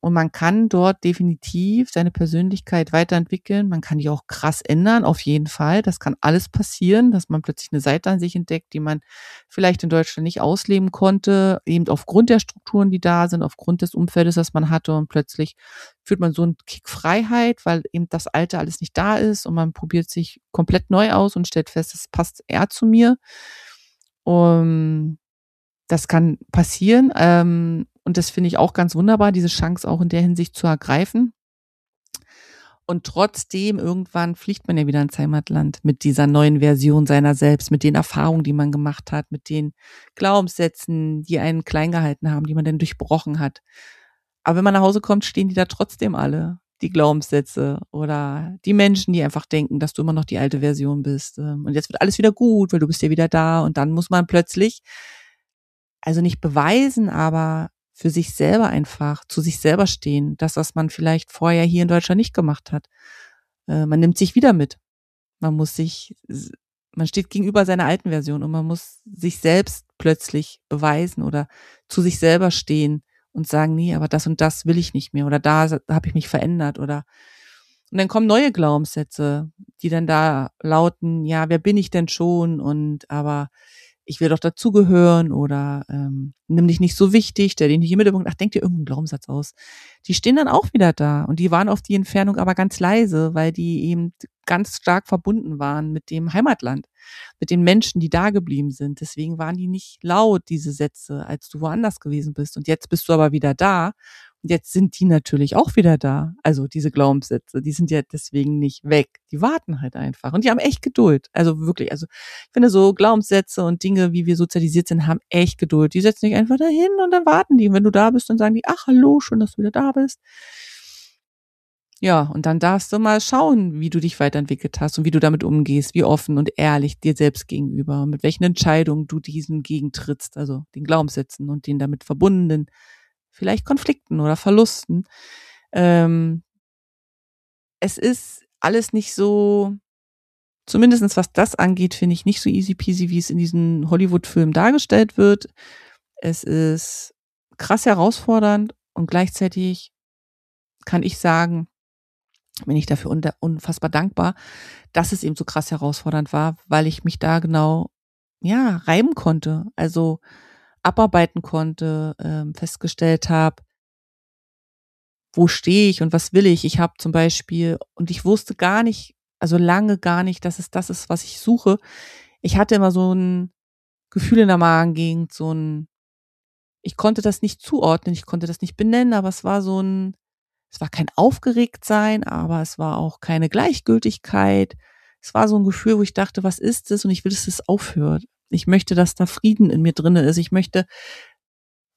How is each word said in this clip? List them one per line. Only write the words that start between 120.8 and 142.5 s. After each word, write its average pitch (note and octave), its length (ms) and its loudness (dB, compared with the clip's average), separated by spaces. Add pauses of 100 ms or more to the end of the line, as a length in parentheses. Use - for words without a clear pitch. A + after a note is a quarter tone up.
Ja, E3+ 220 4
und D3 220 -4
dann D#3+ 140 2
darfst F#3 320 0
du G#3 80 -2
mal G#3+ 220 2
schauen, A#3 580 0
wie D#3+ 100 -4
du E3+ 120 -2
dich E3 180 -4
weiterentwickelt C#3+ 640 -2
hast D3 180 -4
und D#3 60 -2
wie E3 60 0
du D#3 80 2
damit D#3 240 4
umgehst, C#3+ 520 0
wie F3 80 4
offen D3+ 340 0
und D3 200 0
ehrlich D3 420 0
dir D#3 160 0
selbst - 320 0
gegenüber C#3+ 560 -4
und D3 60 -2
mit C#3+ 140 -6
welchen D#3+ 200 -2
Entscheidungen D#3 640 0
du D#3 120 -8
diesen D3+ 440 -8
gegentrittst, D3 760 -8
also C#3 280 -8 (100)
den D3 80 -12
Glaubenssätzen D3 640 -4
und C#3+ 180 -8
den C#3+ 120 -2
damit C#3 240 -6
verbundenen D#3+ 640 0 (640)
vielleicht G3 340 -6
Konflikten C#4 540 -4
oder D3+ 160 0
Verlusten. G3 680 2 (680)
Ähm, E3 720 2 (1400)
es G3 180 -4
ist - 460 -4 (160)
alles A3 340 0
nicht G#3+ 200 -4
so, G3+ 640 2 (920)
zumindestens A#3 520 4
was F#3 160 -2
das G#3+ 220 0
angeht, F3+ 380 0
finde F3 200 0
ich E3+ 120 -6
nicht G3+ 160 0
so - 80 -2
easy F#3+ 260 -2